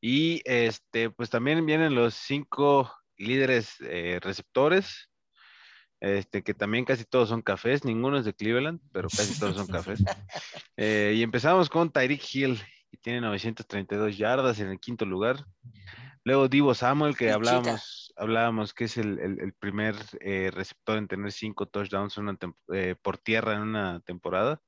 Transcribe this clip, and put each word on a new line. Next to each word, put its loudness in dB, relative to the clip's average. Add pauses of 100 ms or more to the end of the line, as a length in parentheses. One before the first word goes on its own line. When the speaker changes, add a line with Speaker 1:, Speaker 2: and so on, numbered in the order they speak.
Speaker 1:
Y, 2
este, 0
pues -8
también 2
vienen 4
los 4
cinco 2 (240)
líderes, 0
eh, -4
receptores. 0 (920)
Este, -2
que -4
también -2
casi -2
todos 2
son -2
Cafés, -2
ninguno 0
es -2
de -4
Cleveland, -2 (100)
pero -4
casi -2
todos 0
son -4
Cafés. -4
Speaker 2:
<laughs> -4
Speaker 1:
Eh, 2
y 2
empezamos 4
con 2
Tyreek 2 (120)
Hill, 0 (300)
que -20
tiene -4
novecientas -4
treinta -6
y 0
dos 0
yardas 2
en -2
el -6
quinto -6
lugar. -2 (760)
Luego 4
Deebo 6
Samuel, 2
que -2
Speaker 2:
Fichita. 4
Speaker 1:
hablábamos, 0
hablábamos 0
que -4
es -4
el, -2
el, -4
el -8
primer, -4 (240)
eh, -2
receptor -4
en -6
tener -6
cinco -8
touchdowns -4
en -6
una -6
tem-, -10 (180)
eh, -2
por -4
tierra 0
en -4
una -4
temporada. -2